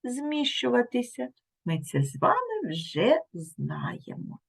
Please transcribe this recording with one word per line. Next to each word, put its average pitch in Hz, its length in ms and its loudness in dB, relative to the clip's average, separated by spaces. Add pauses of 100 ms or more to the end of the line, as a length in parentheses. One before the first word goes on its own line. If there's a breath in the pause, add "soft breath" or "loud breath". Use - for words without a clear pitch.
зміщуватися. 254 1300 0 (380)
Ми 160 140 0
це - 200 0
з 135 200 0
вами 427 480 2
вже 165 520 2 (120)
знаємо. 151 1160 -8